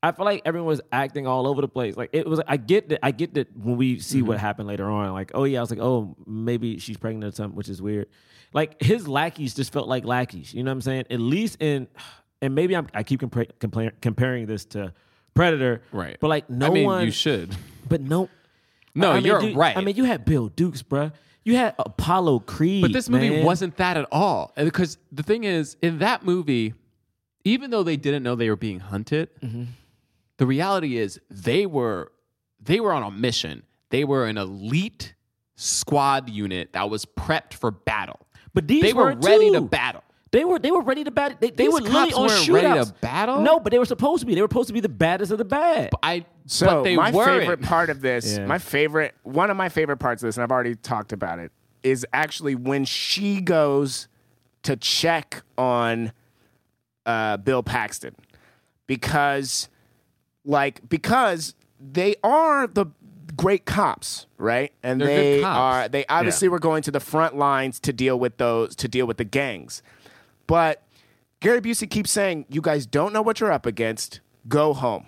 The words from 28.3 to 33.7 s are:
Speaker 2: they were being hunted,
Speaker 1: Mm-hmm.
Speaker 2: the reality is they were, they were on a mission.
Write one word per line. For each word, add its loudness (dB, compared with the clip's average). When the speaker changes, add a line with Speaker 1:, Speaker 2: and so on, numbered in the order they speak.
Speaker 2:
they 0
were 2
being -8
hunted, -4
Speaker 1:
Mm-hmm. -10
Speaker 2:
the 2
reality 0
is -4
they 0
were, -4
they 0
were 0
on -2
a -6
mission. -4